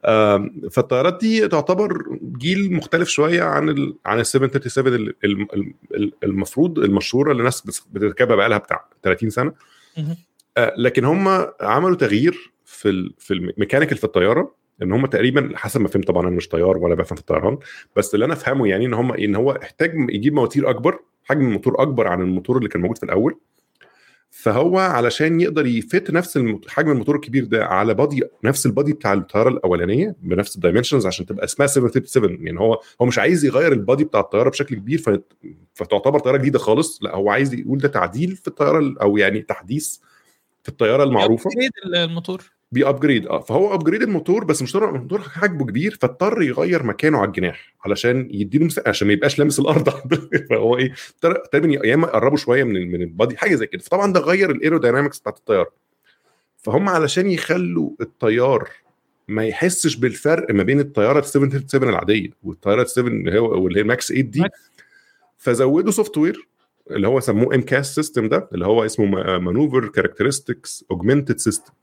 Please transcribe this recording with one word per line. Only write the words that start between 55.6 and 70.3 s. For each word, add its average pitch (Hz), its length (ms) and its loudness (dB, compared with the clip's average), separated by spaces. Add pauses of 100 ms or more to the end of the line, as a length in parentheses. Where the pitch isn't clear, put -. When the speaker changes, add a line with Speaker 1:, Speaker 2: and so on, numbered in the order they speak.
Speaker 1:
فهم 165 320 -2
علشان 180 420 0
يخلوا 175 580 -2 (120)
الطيار 120 680 0 (580)
ما 110 180 -4
يحسش 160 500 -2
بالفرق 127 560 -2
ما 101 120 2
بين 135 160 2
الطياره 139 400 2
السفن 139 300 0
ثيرتي 135 180 -6
سفن 131 220 0
العاديه 101 400 0 (140)
والطياره 101 380 -2
السفن 120 460 -2
اللي 95 120 2
هو، 107 240 0
واللي 92 160 0
هي 107 40 2
ماكس 120 280 -2
ايت 131 140 0
دي، 113 140 -6
Speaker 2:
Max. 190 200 -2 (800)
Speaker 1:
فزودوا 135 540 2
سوفت 208 260 -2
وير 160 300 -2 (440)
اللي 101 160 0
هو 131 120 2
سموه 123 360 0
إم 123 60 4
كاس 135 340 -2
سيستم 127 340 -2
ده، - 240 -2
اللي 87 120 -4
هو 110 200 4
اسمه 107 200 0
ما-، 92 340 0
مانوفر 117 480 0
كاركترستكس - 1040 -4